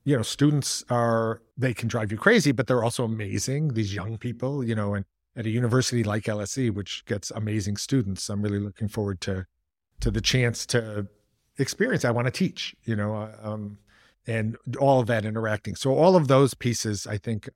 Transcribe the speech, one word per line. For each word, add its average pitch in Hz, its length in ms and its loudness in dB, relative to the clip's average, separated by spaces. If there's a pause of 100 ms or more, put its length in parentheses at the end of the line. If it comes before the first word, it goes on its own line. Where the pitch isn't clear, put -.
You 139 120 2
know, 113 60 0
students - 680 0
are, 113 500 0 (160)
they 127 160 0
can 117 140 -4
drive 110 240 -2
you 107 80 -4
crazy, - 320 6
but 127 160 2
they're 123 160 4
also 117 220 0
amazing, 110 720 -2
these 104 200 0
young 101 240 -6
people, 127 460 -4
you 113 100 0
know, 104 200 0
and 98 100 -2 (320)
at 113 100 -4
a 110 40 -2
university 120 520 2
like 104 260 -2
L 104 120 -2
S 101 180 -6
E, 123 120 2
which 98 340 -6
gets - 260 -4
amazing 104 460 -2
students, 98 520 -2
I'm 101 140 -2
really 101 160 0
looking 101 300 -4
forward 101 340 -4
to, 95 240 -4 (540)
to 117 100 2
the 107 100 0
chance 120 460 2
to 107 400 0 (520)
experience. 190 480 0
I 120 40 4
wanna 120 200 0
teach, - 440 -2 (100)
you 113 120 -2
know, 104 200 -2
uh, 107 160 -8 (100)
um, 107 360 -8 (480)
and 113 300 -2 (240)
all 139 200 4
of 113 60 0
that 110 180 0
interacting. 107 520 -4
So 135 180 0
all 175 220 6
of 156 100 4
those 135 260 6
pieces, 107 540 -2
I 107 100 -4
think 107 400 -6